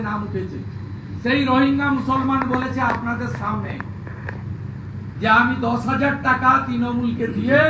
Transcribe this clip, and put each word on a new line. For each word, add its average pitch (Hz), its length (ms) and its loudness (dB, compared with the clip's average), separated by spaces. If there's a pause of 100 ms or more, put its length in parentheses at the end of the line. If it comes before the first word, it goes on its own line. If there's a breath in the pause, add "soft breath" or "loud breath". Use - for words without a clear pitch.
নাম 208 180 -2
উঠেছে। 185 320 -6 (640)
সেই 262 180 2 (100)
রোহিঙ্গা 277 380 4 (100)
মুসলমান 262 420 2 (120)
বলেছে 262 280 0 (120)
আপনাদের 233 380 -4 (100)
সামনে 202 320 -4 (1500)
যে 214 60 0 (140)
আমি 254 140 4 (120)
দশ 233 140 0 (100)
হাজার 277 240 2 (120)
টাকা 254 240 4 (160)
তৃণমূলকে 240 600 0 (100)
দিয়ে 254 340 4